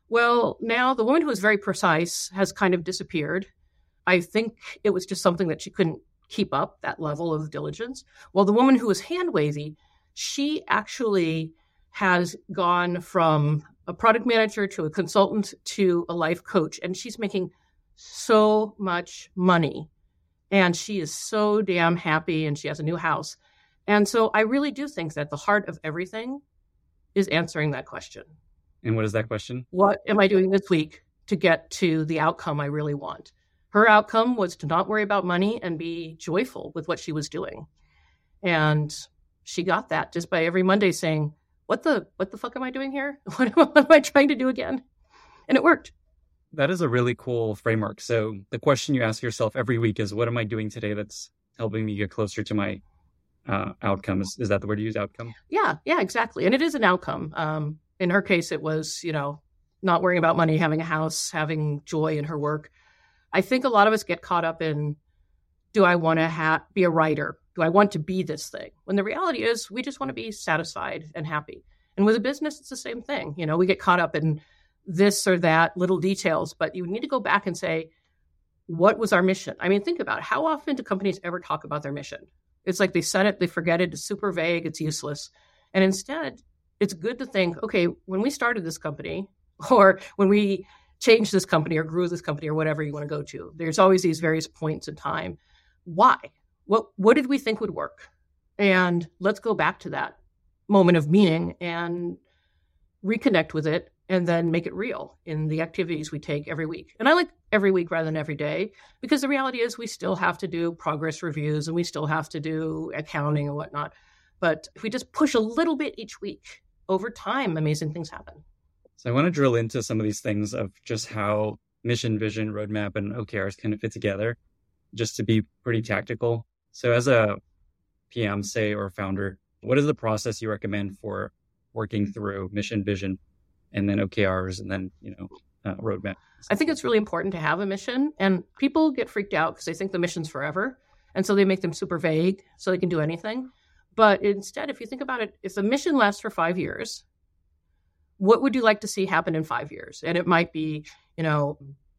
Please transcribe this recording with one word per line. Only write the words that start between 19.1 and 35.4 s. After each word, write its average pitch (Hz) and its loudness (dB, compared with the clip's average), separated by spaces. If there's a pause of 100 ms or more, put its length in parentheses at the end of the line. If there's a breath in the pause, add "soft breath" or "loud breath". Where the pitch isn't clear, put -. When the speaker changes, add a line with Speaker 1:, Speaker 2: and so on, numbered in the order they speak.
Speaker 1:
money. 170 2 (600)
And 180 4
she 202 -6
is 156 -6
so 214 0
damn 175 2
happy, 160 -2
and 147 -2
she - -6
has 147 -6
a 156 -6
new 165 -2
house. 156 -4 (520)
And 208 6
so 220 2
I 214 4
really 277 0
do 277 -8
think 165 -8
that 147 -6
the 147 -8
heart 208 0
of 156 -10
everything 214 -8 (760)
is 196 4
answering 156 -2
that 131 -6
question. - -16 (600)
Speaker 2:
And 113 0
what 110 0
is 101 -2
that 110 0
question? 123 -8
Speaker 1:
What 196 2
am 208 4
I 196 6
doing 190 4
this 196 2
week 156 0 (240)
to 214 -4
get 165 2
to 160 0
the 156 -2
outcome 151 -2
I 143 -4
really 147 -4
want? - -12 (380)
Her 214 6
outcome 220 4
was 180 0
to 160 -8
not 175 0
worry 214 0
about 202 0
money 190 0